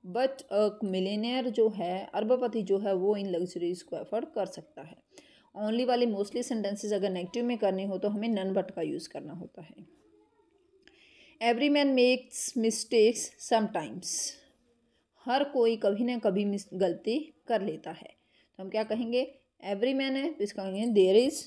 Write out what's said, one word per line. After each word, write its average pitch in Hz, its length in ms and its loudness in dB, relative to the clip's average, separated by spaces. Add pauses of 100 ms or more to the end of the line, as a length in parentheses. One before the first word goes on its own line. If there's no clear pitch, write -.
(140)
but 262 300 -2 (100)
a 208 160 4 (140)
millionaire 214 640 -2
जो 220 200 4
है, 190 440 -4
अरबपति 226 480 0
जो 196 160 2
है, 202 160 0
वो 196 240 2
इन 196 120 -4
लग्जरीज 175 520 -4
को - 140 -10
अफोर्ड 208 300 -4
कर 214 200 -4
सकता - 360 -16
है। 156 140 -20 (640)
Only 226 300 -2
वाली 240 180 4
mostly 208 380 -2
सेंटेंसेस 208 500 -4
अगर 196 160 0
नेगेटिव 233 360 -4
में 240 120 -2
करनी 196 260 0
हो 196 140 -4
तो 208 120 -2
हमें 208 200 -4
none 190 280 0
but 185 140 -2
का 170 100 -8
यूज़ 151 280 -6
करना 151 240 -12
होता 180 280 -16
है। - 380 -20 (1500)
"Every 277 200 2
man 277 220 4
makes - 600 2
mistakes 226 960 2
sometimes", 190 540 -2 (1200)
हर 262 180 2
कोई 240 340 2
कभी 208 260 2
ना 240 140 0
कभी 202 280 2
मिस-, 202 280 -4
गलती 196 600 -2 (140)
कर 220 140 0
लेता 165 300 -6
है। - 180 -16 (480)
तो 190 60 -12
हम 190 60 -10
क्या 214 140 -2
कहेंगे? 233 520 -2 (320)
Every 202 240 0
man 269 200 0
है 277 220 -2
तो 202 100 -4
इसका 202 200 -6
कहेंगे 202 400 4
"There 220 280 8
is - 160 -8